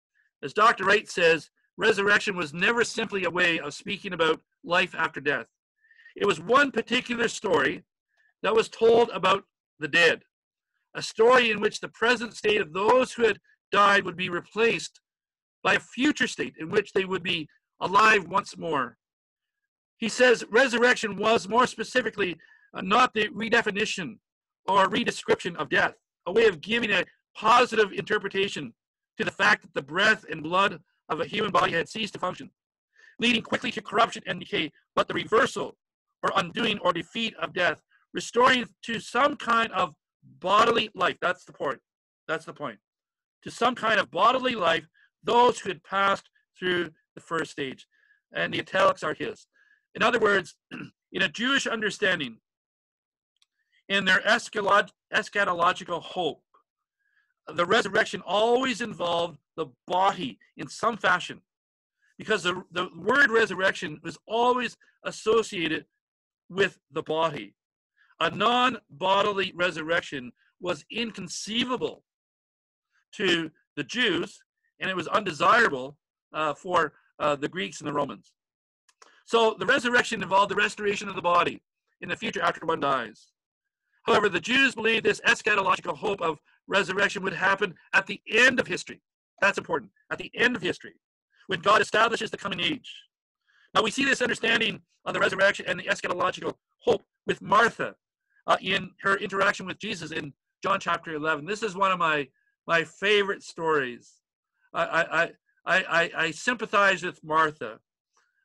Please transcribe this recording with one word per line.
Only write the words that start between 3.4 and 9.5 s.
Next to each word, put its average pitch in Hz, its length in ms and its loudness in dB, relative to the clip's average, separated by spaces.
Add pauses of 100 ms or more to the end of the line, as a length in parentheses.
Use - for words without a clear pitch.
of 143 140 -10
speaking 190 380 -10
about 160 280 2 (240)
life 180 320 0
after 160 240 -4
death. 135 260 -2 (720)
It 196 100 0
was 185 140 0
one 254 320 4
particular 233 560 -2
story 160 560 0 (580)
that 196 120 0
was 220 140 2
told 226 420 4
about 185 340 0 (340)